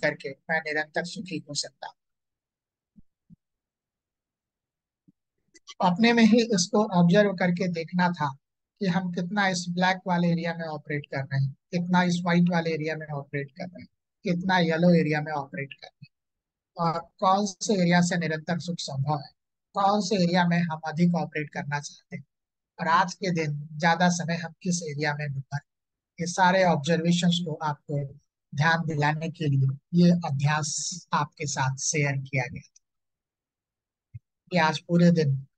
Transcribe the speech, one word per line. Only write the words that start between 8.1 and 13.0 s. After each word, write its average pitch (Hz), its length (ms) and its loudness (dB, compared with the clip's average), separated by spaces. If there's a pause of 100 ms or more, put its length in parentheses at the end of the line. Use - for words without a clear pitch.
था 156 180 -4 (520)
कि 202 80 -2
हम 185 240 -2
कितना 190 360 -2
इस 180 220 -4
black 185 360 0
वाले 175 240 2
area 165 240 -2
में 165 120 -10
operate 147 400 -8
कर 139 160 -6
रहे 135 180 -4
हैं, 135 140 -4 (160)
कितना 180 340 0
इस 175 180 0
white 175 280 2
वाले 165 220 -2
area 156 240 -6
में 156 120 -14